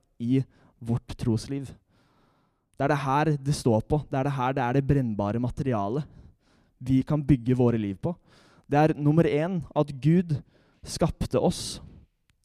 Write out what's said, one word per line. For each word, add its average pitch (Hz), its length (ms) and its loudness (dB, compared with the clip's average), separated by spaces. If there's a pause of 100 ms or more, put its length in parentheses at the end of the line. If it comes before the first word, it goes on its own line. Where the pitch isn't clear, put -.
(200)
i 131 220 0 (380)
vårt 117 400 -6
trosliv. 127 480 -4 (1080)
Det 131 100 -2
er 151 60 2
det 139 100 -2
her 147 380 2
det 139 160 -2
står 113 320 2
på. 151 200 0
Det 147 120 -4
er 151 80 0
det 139 80 -4
her 131 200 -2
det 131 80 -2
er 127 140 2
det 139 100 2
brennbare 113 540 0
materialet 123 680 -4 (680)
vi 131 240 2
kan 147 220 -2
bygge 127 340 2
våre 117 220 4
liv 98 180 -4
på. 170 140 -6 (580)
Det 143 80 2
er 135 220 4
nummer 151 260 4
en 160 360 -2 (140)
at 147 200 0
Gud 160 400 2 (500)
skapte - 560 -2
oss - 380 -4 (640)